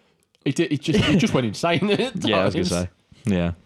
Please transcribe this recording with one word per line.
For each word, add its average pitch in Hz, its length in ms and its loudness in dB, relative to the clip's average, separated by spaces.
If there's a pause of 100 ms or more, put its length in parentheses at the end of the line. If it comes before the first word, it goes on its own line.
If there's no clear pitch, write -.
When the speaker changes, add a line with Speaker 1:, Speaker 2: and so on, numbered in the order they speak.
(460)
Speaker 1:
He 143 60 0
did, 165 200 0
he 143 60 0
just, 165 280 0
he - 120 2
just - 160 2
went 127 140 0
insane 170 420 0
<laughs> - 20 -
at 226 340 -2
Speaker 2:
Yeah, 101 160 2
I 95 40 2
was 104 100 0
gonna 92 100 -2
Speaker 1:
times. 87 240 -2
Speaker 2:
say. - 0 - (460)
Yeah. 85 160 0 (140)